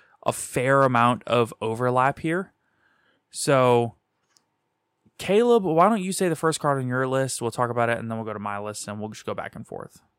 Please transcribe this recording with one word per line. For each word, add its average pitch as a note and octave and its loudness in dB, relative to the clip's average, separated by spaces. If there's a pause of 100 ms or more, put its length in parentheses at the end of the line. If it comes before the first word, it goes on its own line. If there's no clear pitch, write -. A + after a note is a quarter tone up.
(260)
a - 0
fair C3+ 0
amount B2 4
of A#2+ 0
overlap B2 0
here. E3+ -4 (800)
So, B2 2 (1300)
Caleb, A#3 4
why E3+ 4
don't G#3+ 2
you F#3 -4
say F#3 -2
the D#3+ 0
first D#3+ 0
card C#3 0
on B2+ -4
your B2+ -2
list? C3 -2
We'll A2+ -2
talk A#2+ -2
about A#2 0
it, A#2 -2
and A2+ -8
then A2+ -6
we'll A2 -8
go A2 -8
to G#2 -10
my G2+ -8
list, G#2 -10
and G#2 -10
we'll G#2+ -8
just - -16
go G#2+ -6
back - -10
and A2 -14
forth. - -14 (180)